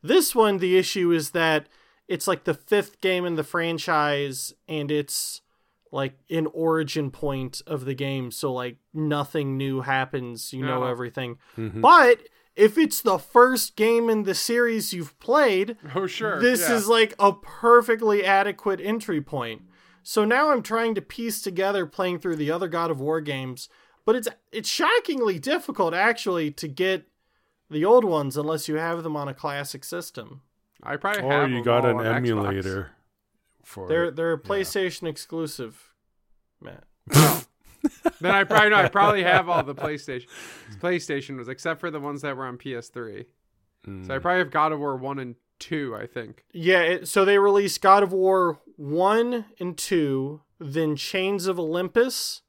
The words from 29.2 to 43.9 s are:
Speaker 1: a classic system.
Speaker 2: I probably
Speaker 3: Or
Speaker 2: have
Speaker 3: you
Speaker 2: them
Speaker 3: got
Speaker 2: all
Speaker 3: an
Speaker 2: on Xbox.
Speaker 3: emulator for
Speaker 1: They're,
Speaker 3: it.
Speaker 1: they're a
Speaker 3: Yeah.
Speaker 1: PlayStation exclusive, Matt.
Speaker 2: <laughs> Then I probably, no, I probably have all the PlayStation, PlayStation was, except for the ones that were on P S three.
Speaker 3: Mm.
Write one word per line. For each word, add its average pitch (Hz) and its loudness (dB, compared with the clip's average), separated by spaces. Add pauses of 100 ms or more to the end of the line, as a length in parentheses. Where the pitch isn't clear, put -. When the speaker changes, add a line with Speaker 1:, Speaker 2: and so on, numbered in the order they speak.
Speaker 1:
a 135 -10
classic 143 -8
system. 135 -14 (420)
Speaker 2:
I 143 -8
probably 202 -2
Speaker 3:
Or 135 0
Speaker 2:
have 143 2
Speaker 3:
you 123 -2
Speaker 2:
them 117 -4
Speaker 3:
got 120 4
Speaker 2:
all 117 2
Speaker 3:
an 110 -2
Speaker 2:
on 123 0
Xbox. 120 0
Speaker 3:
emulator 98 -4 (720)
for 92 -14
Speaker 1:
They're, 170 0
Speaker 3:
it. 147 -8
Speaker 1:
they're 165 -2
a 156 -4
Speaker 3:
Yeah. 196 -18
Speaker 1:
PlayStation 190 -4
exclusive, 151 -10 (680)
Matt. - -20 (240)
Speaker 2:
<laughs> 156 2 (720)
Then 180 0
I 196 4
probably, 214 4
no, 214 4
I 185 6
probably 202 4
have 180 4
all 170 2
the 139 -6
PlayStation, 143 -8 (520)
PlayStation 147 -4
was, 120 -12
except 160 -6
for 175 -6
the 151 -8
ones 143 -8
that 143 -6
were 131 -10
on 123 -10
P 131 -10
S 117 -12
three. 107 -12 (640)
Speaker 3:
Mm. 95 -12